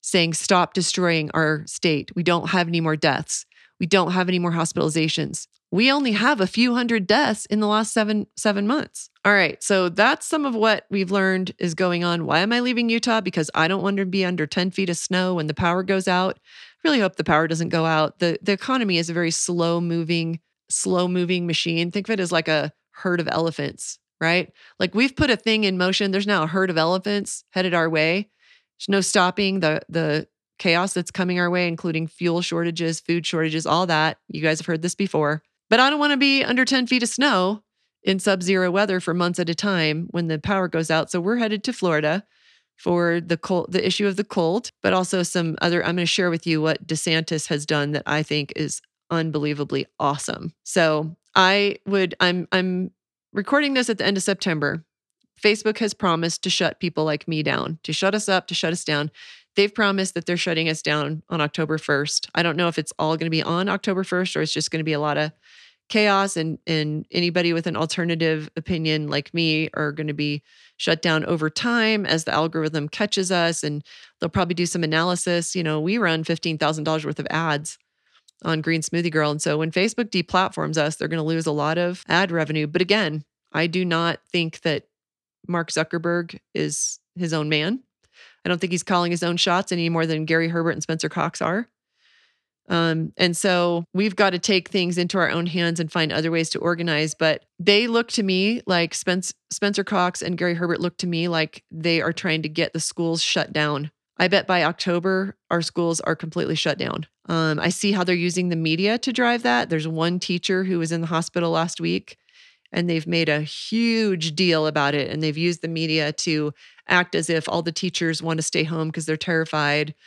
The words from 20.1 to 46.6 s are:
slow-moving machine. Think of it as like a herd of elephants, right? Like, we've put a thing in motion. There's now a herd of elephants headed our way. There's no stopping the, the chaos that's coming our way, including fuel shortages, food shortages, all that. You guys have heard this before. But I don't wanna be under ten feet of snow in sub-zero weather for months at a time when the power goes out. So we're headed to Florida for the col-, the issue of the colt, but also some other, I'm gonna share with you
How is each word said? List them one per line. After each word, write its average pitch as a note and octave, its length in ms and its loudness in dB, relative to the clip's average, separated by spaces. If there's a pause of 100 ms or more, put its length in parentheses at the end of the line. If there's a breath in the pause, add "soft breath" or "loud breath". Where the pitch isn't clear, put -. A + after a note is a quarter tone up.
slow-moving F3+ 760 0
machine. E3 460 0
Think G3+ 180 -4
of A3+ 40 0
it G#3 80 -2
as F3 100 -2
like E3 160 0
a D3+ 260 0 (200)
herd F3 260 -2
of D#3+ 140 -2
elephants, - 680 -4 (220)
right? E3+ 320 0 (260 loud breath)
Like, F#3 160 -2
we've C4 220 2
put D4 140 2
a A3 60 4
thing G#3+ 280 0
in F#3+ 140 0
motion. F#3+ 340 2
There's G3 140 0
now F#3+ 180 2
a - 20 -2
herd F#3 240 0
of D#3+ 80 0
elephants F#3+ 720 0
headed F#3 240 0
our E3 160 2
way. D#3+ 400 0 (480 soft breath)
There's - 100 -14
no G3 120 4
stopping F#3+ 580 2
the, D#3 300 2
the D#3 400 -2 (300)
chaos F3+ 340 2
that's F3+ 180 -4
coming F3+ 300 -2
our F3 100 2
way, F3+ 160 0
including E3 400 -2
fuel F3 360 -2
shortages, E3+ 580 -2
food E3+ 260 -2
shortages, D#3+ 400 -2
all F3 200 4
that. D#3+ 320 0 (100)
You D#3 140 -8
guys D#3+ 180 2
have E3 60 -10
heard D#3+ 160 -2
this F3 120 -2
before. D#3 480 0 (280)
But G#3+ 100 6
I C4+ 80 8
don't D4 100 0
wanna D4 200 2
be C#4 260 4
under B3+ 220 2
ten B3+ 200 2
feet B3 160 2
of A#3+ 60 0
snow G#3 540 2 (400)
in F#3+ 160 2
sub-zero F#3 520 2
weather F#3+ 300 2
for E3+ 140 -2
months F3 240 0
at F3 100 0
a E3 60 0
time E3 560 0
when E3+ 180 -2
the D#3 100 0
power F#3 300 0
goes D#3+ 220 -2
out. D#3+ 200 2
So F3 120 -2
we're A3 160 0
headed G#3+ 260 -2
to B3+ 80 -2
Florida D#3+ 540 0 (500 soft breath)
for F3 440 2
the E3+ 180 -2
col-, F3+ 320 -2
the F3+ 140 0
issue F#3+ 220 2
of G3 100 0
the G3 80 -2
colt, F3+ 480 0 (100)
but F#3+ 100 2
also F#3 300 0
some E3+ 400 -2
other, F3 200 2
I'm E3+ 140 0
gonna F3 100 0
share F3+ 220 2
with E3 180 -2
you D#3 140 2